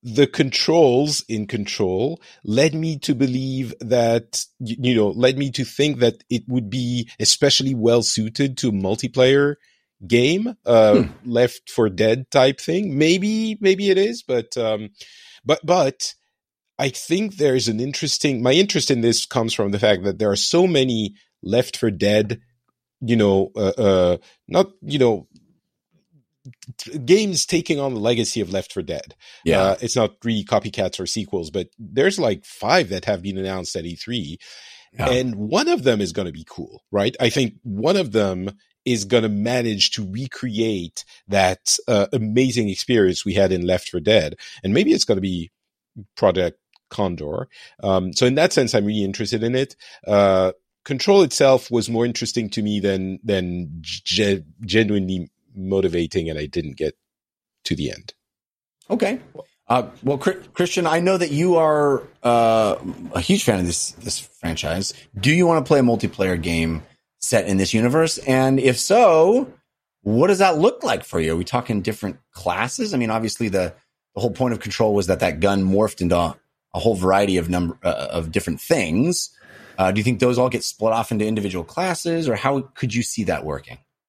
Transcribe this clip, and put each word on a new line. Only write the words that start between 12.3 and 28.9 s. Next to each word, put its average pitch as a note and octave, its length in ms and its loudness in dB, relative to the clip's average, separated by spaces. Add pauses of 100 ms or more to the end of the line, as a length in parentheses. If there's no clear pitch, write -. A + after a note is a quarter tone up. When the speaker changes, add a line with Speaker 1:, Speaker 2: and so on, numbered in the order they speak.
Speaker 1:
type C3+ 280 4
thing. E3+ 380 -4
Maybe, G#3 640 0
maybe G3 300 2
it F#3 80 4
is, A3+ 240 -2
but, A#2 340 -4
um, G#2+ 320 -2 (560)
but, D3+ 180 2
but D#3+ 520 0 (640)
I C3+ 100 0
think G3 480 -4
there C#3+ 180 2
is B2 120 0
an A2 120 -2
interesting, C#3 600 -2
my B2+ 120 4
interest F#3 360 2
in B2+ 120 2
this A#2 260 2
comes A2+ 260 -2
from G2+ 180 -2
the G2+ 80 -2
fact G2+ 240 4
that G2 140 -2
there G#2 140 0
are G2 40 2
so E3+ 320 2
many B2+ 460 0 (320)
Left A2+ 320 0
four A#2 140 0
Dead, G#2 500 0 (580)
you A#2+ 160 0
know, G2 400 4
uh, G2 220 0
uh, F#2 400 4 (300)
not, F#3+ 240 0 (100)
you D3 180 -6
know, A2+ 280 2 (1500)
t-, - 220 -14
games F3+ 460 2
taking D#3+ 360 -2
on C#3 120 -4
the A2 60 -6
legacy A2+ 400 0
of F#2 120 -4
Left F#2+ 220 -4
four F#2 100 -6
Dead. D#2 320 -10 (280)